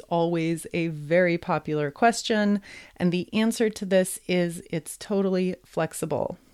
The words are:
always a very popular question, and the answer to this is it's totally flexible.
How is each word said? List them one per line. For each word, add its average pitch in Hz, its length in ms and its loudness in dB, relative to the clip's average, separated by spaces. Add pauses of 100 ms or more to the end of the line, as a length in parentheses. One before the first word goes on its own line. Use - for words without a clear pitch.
always 170 640 0
a 170 140 -2
very 170 500 2
popular 151 540 -2
question, 214 720 2 (340)
and 180 160 2
the 175 220 -4
answer 220 360 2
to - 160 -6
this 185 420 2
is 175 420 0
it's - 280 -8
totally 185 680 0
flexible. 160 720 -4 (160)